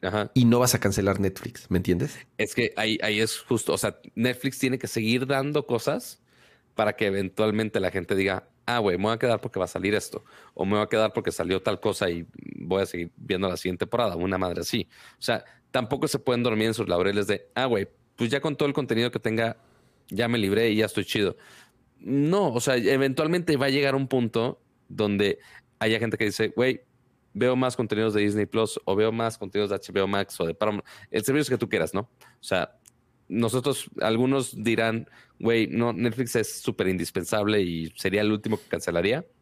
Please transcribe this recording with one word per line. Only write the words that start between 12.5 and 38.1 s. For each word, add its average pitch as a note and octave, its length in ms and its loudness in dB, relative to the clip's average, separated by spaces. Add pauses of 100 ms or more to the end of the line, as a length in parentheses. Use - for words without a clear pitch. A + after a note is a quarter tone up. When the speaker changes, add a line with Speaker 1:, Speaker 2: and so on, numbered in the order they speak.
Speaker 1:
voy F#2 240 0
a - 20 0
seguir E2+ 320 -8
viendo F#2+ 320 -2
la F2+ 80 -4
siguiente F2+ 280 -4
temporada", A2+ 300 -2
una F#2 220 0
madre F2+ 240 -2
así. G2 260 -4 (320)
O - 20 -18
sea, A#2 220 -2 (280)
tampoco C3 360 -2
se C#3 120 -2
pueden A#2+ 240 0
dormir A2 240 2
en A2+ 80 0
sus A2+ 120 -4
laureles G2 400 2
de, G2+ 280 -2
"Ah, B2+ 100 0
güey, G#2+ 220 0 (280)
pues A#2+ 140 0
ya C#3 100 0
con D3 160 -2
todo D3 120 0
el C#3 80 0
contenido A#2+ 360 0
que A#2 80 -4
tenga, A2+ 380 -2 (520)
ya A2+ 180 -2
me A#2+ 100 0
libré G#2+ 320 2
y G#2+ 80 2
ya G#2+ 80 4
estoy G2+ 200 -2
chido". G2+ 300 0 (640)
No, D3 540 2
o A#2+ 80 2
sea, C3+ 160 2
eventualmente C3+ 800 2
va C3 100 2
a - 20 2
llegar C#3 260 2
un C#3 120 0
punto A#2+ 540 0 (260)
donde G2+ 520 0 (400)
haya A2 200 2
gente A2 180 -2
que A2+ 80 2
dice, G#2 240 0
"Güey, B2+ 320 0 (520)
veo B2 220 2
más B2+ 200 0
contenidos G#2+ 380 0
de G#2 80 4
Disney G#2 240 2
Plus, A2+ 400 0
o G2 100 2
veo A2 160 4
más A2+ 260 -2
contenidos G2+ 340 -2
de G2 60 -2
H - 140 -10
B G2 100 2
O F#2+ 60 2
Max, G2 320 -2
o F2+ 60 0
de E2 80 -2
Paramount", G#2+ 320 -2 (260)
el G#2+ 120 0
servicio C3+ 320 2
que A2 40 -2
tú A2+ 100 -2
quieras, E2+ 240 0
¿no? F#2+ 80 0
O - 420 -16
sea, - 340 -2 (500)
nosotros, A#2 600 0 (100)
algunos B2 640 0
dirán, A2+ 440 0 (320)
"Güey, A2+ 280 2
no, A#2 260 0
Netflix A#2 420 -2
es A2 260 -2
súper G#2 260 -2
indispensable G2 760 0
y E2 360 -2
sería F#2+ 240 0